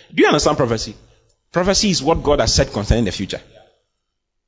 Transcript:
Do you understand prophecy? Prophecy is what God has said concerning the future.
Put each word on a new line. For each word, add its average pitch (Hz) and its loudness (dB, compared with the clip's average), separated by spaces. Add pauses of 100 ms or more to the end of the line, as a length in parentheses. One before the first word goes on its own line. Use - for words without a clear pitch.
(120)
Do - 2
you 415 6
understand 156 2
prophecy? 117 -2 (580)
Prophecy 190 0
is 135 -2
what 156 0
God 143 0
has 113 0
said 135 0
concerning 113 -2
the 92 -2
future. - -8 (1080)